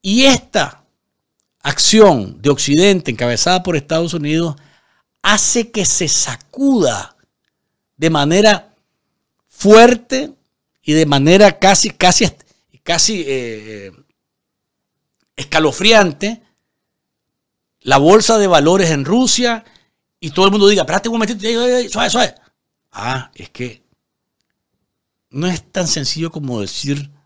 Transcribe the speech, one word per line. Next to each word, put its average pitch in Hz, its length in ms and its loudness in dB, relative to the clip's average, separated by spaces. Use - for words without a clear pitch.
Y 214 200 0
esta - 600 -2
acción 143 800 2
de 117 80 -2
Occidente, 160 600 0
encabezada 123 520 -2
por 180 140 -4
Estados 165 380 -6
Unidos, 156 420 -4
hace 214 480 0
que 202 140 -4
se 160 240 -2
sacuda 147 1080 -2
de 160 140 -2
manera 170 640 0
fuerte 240 880 2
y 151 120 -2
de 160 100 2
manera 156 540 4
casi, 196 320 2
casi, 180 360 0
casi, 180 380 -4
eh, 110 680 -10
eh, 90 40 -20
escalofriante 196 1040 0
la 135 160 2
bolsa 208 400 4
de 202 80 2
valores 170 440 2
en 139 140 -2
Rusia 233 600 -2
y 156 120 -14
todo 185 160 2
el 196 40 4
mundo 202 180 2
diga, 202 140 2
"Espérate 202 260 -4
un 226 60 -6
momentito, 214 320 -4
ey, 233 80 -2
ey, 240 160 -2
ey, 214 60 -8
suave, 214 220 -4
suave". 233 240 -2
Ah, 123 420 -10
es - 160 -20
que 123 340 -16
no 147 160 -6
es 180 240 -6
tan 180 160 -6
sencillo 160 440 -6
como 131 300 -8
decir 139 500 -8